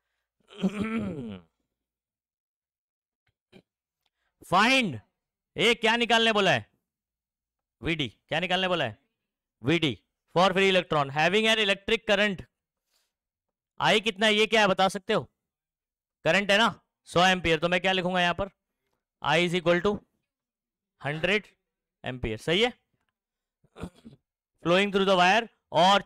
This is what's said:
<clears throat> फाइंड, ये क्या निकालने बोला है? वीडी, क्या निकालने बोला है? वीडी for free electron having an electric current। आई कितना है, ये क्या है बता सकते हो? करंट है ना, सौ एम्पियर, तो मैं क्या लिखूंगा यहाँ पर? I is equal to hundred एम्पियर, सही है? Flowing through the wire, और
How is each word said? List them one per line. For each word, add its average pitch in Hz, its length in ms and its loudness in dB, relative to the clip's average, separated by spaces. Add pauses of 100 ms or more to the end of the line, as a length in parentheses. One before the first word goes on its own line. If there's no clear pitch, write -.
(560)
<clears throat> 190 840 -8 (3000)
फाइंड, 208 540 2 (560)
ये 220 200 2
क्या 220 220 0
निकालने 226 360 0
बोला 196 180 2
है? 117 140 0 (1160)
वीडी, 151 260 -4 (200)
क्या 147 120 -4
निकालने 185 280 -2
बोला 170 180 -2
है? 107 120 -8 (640)
वीडी 147 360 -2 (380)
for 185 140 4
free 196 200 2
electron 156 420 0
having 180 360 0
an 220 120 2
electric 214 500 -2
current। 202 340 0 (1400)
आई 170 200 2
कितना 208 260 -4
है, 214 80 2
ये 214 140 2
क्या 220 140 2
है 202 60 4
बता 190 200 2
सकते 202 260 -6
हो? 165 100 -2 (1000)
करंट 190 260 0
है 202 60 4
ना, 214 220 0 (240)
सौ 170 220 0
एम्पियर, 170 340 0
तो 170 100 0
मैं 180 120 0
क्या 190 100 0
लिखूंगा 180 300 -2
यहाँ 175 120 0
पर? 190 160 -8 (720)
I 151 200 0
is 175 180 -2
equal 175 220 2
to 202 160 -2 (1040)
hundred 170 460 -4 (560)
एम्पियर, 120 340 -8
सही 175 240 -2
है? 240 120 0 (1040)
Flowing - 1120 -6
through 190 200 -2
the 190 100 2
wire, 208 280 2 (240)
और 185 340 4